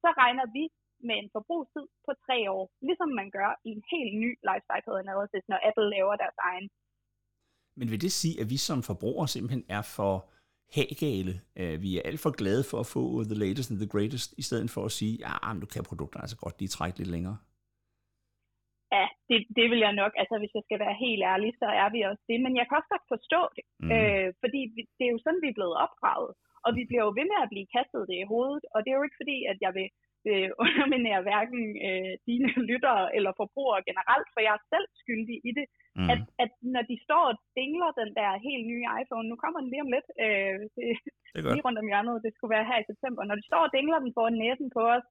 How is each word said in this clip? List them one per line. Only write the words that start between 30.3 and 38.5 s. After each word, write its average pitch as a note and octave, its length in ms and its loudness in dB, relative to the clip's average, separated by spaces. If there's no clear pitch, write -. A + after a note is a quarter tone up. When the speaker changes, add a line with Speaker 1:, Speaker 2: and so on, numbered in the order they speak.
Speaker 1:
øh, F#3+ 260 2
<laughs> - 80 0
underminere C4 640 4
hverken, A#3 340 0
øh, F#3 260 -2
dine A#3+ 200 2
lyttere A#3+ 340 4
eller F#3+ 240 2
forbrugere G#3+ 480 0
generelt, F#3+ 440 2
for A#3 140 -2
jeg G#3+ 100 4
er - 160 -12
selv G4 140 2
skyldig A3+ 360 -4
i - 100 -2
det. C#4+ 80 -4
Speaker 2:
Mhm. F#2 140 2
Speaker 1:
At, - 80 2
at A#3+ 80 -4
når A#3+ 160 0
de A#3 60 -4
står D#4+ 260 6
og G#3+ 40 -2
dingler D#4 320 0
den G#3+ 180 -2
der G3+ 300 0
helt B3+ 240 -4